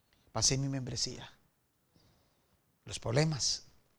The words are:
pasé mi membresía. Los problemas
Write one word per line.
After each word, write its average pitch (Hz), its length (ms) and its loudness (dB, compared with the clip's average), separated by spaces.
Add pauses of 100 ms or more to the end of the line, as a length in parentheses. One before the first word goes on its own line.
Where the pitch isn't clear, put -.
(320)
pasé 120 260 4
mi 139 100 0
membresía. 123 600 -4 (1600)
Los - 160 -8
problemas 135 640 2 (340)